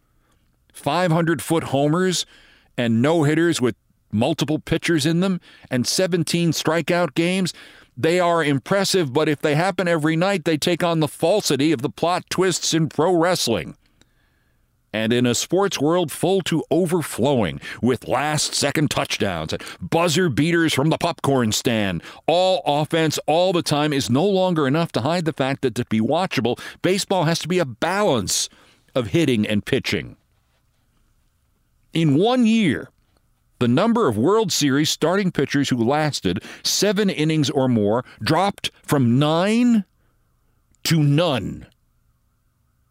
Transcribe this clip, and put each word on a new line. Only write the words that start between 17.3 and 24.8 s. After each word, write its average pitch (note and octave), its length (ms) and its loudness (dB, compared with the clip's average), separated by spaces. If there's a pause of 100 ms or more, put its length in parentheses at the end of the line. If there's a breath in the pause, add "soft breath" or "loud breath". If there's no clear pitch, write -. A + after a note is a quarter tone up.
with A#2 240 -2
last-second C#3+ 800 -2
touchdowns F#2 640 -4
and E2 80 -8 (180 loud breath)
buzzer E3 480 0
beaters D#3+ 460 2
from D#3+ 160 0
the C#3+ 80 0
popcorn C3+ 540 0
stand, G#2 500 -2 (240 loud breath)
all F#3 400 2
offense D3+ 640 0
all F3+ 260 2
the E3+ 80 0
time D3+ 320 -2
is C3+ 160 -2
no C#3 160 2
longer F#3 400 2
enough D#3+ 280 0